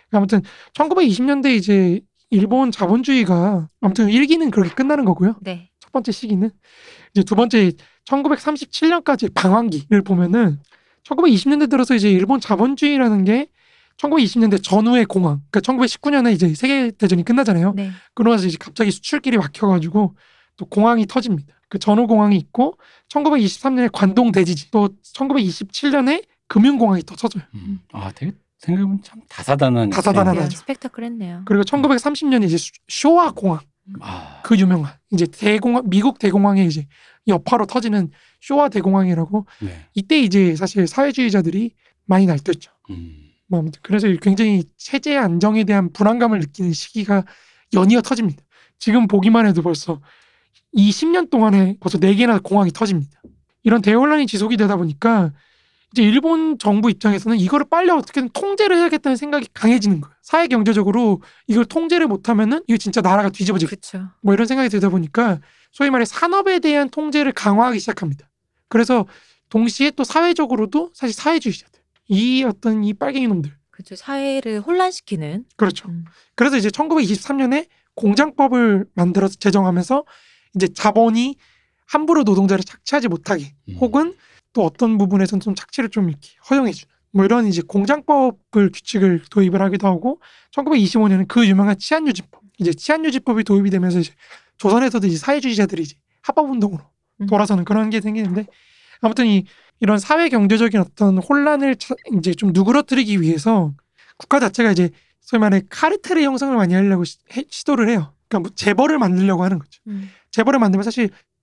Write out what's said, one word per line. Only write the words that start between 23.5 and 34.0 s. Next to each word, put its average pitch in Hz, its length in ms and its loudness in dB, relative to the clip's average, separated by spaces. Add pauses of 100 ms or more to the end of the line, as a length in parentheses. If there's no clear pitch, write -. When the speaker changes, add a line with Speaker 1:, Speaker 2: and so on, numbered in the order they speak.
Speaker 1:
년에 247 180 0
관동 202 400 2
대지진, 170 380 0
또 202 200 2 (240)
천구백이십칠 262 760 -4
년에 277 320 0 (240)
금융공황이 220 560 2
또 - 140 -18
터져요. 220 260 -6 (120)
Speaker 3:
음. 104 260 -10 (120)
아, 98 220 -10
되게 170 180 -8 (260)
생각해보면 196 440 -2
참 - 260 -20
다사다난 127 640 0
Speaker 1:
다사다난하죠. 190 580 2
Speaker 2:
네, 180 80 -8
스펙타클했네요. 226 920 -12
Speaker 1:
그리고 202 180 2
천구백삼십 285 640 0
년에 240 180 2
이제 165 100 0
수-, - 140 -6 (180)
쇼와 330 440 2
공황, 170 280 -4 (400)